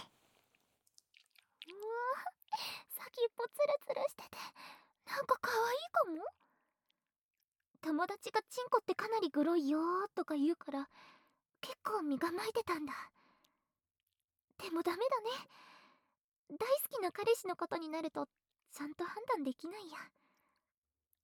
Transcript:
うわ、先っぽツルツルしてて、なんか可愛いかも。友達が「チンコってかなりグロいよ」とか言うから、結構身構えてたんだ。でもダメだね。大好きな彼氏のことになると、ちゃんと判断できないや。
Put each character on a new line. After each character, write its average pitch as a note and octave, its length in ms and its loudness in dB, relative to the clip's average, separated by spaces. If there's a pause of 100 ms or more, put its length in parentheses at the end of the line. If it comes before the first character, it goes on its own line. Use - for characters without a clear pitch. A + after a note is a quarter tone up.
(1700)
う - 0 -
わ、 G4+ 60 -12 (1080)
先 - 380 -2
っ - 100 4
ぽ A#4 120 -4
ツ D5 180 2
ル C#5+ 100 4 (100)
ツ C5+ 80 -2
ル - 140 0
し - 60 -6
て - 160 -16
て、 - 80 -14 (680)
な - 160 -4
ん - 60 0
か B4+ 140 6
可 - 100 -2
愛 A#4+ 60 4 (200)
い E5 140 -4
か D#5+ 140 6
も。 E4+ 200 -4 (1600)
友 D#4+ 260 2
達 G4+ 240 -6
が A4 180 4
「チ B4 140 -4
ン - 80 -4
コ A#4 80 6
っ - 60 2
て F#4 100 0
か - 140 -4
な A4+ 100 2
り F4 120 2
グ D4 120 2
ロ E4+ 140 4
い C#4+ 120 4
よ」 E4+ 460 2
と F#4 100 0
か D#4 120 -2
言 D4 160 4
う - 40 0
か - 140 -14
ら、 C#4 180 -4 (720)
結 - 220 -8
構 G#4+ 200 0
身 C#4+ 160 2
構 E4+ 260 0
え A4 80 -2
て A4+ 100 0
た E4+ 160 0
ん D4+ 80 -4
だ。 - 240 -10 (1500)
で F#4+ 120 -6
も E4 140 0
ダ E4+ 120 0
メ A#4+ 120 2
だ C5 120 2
ね。 A#4+ 300 -4 (1000)
大 B4 320 2
好 - 60 -6
き B4 120 -4
な F4+ 100 0
彼 A4 240 4
氏 G4 140 -8
の F4 80 -2
こ E4+ 100 -4
と - 100 -4
に D#4+ 120 -4
な D#4+ 120 -2
る D#4+ 120 -4
と、 C#4+ 160 -4 (420)
ち - 100 -12
ゃ D4 60 -4
ん D4+ 80 -8
と F4 100 -4
判 G#4+ 220 -8
断 G#4 160 2
で C4 120 -2
き - 140 -14
な G#4 120 -10
い F4 100 -12
や。 - 220 -14 (1120)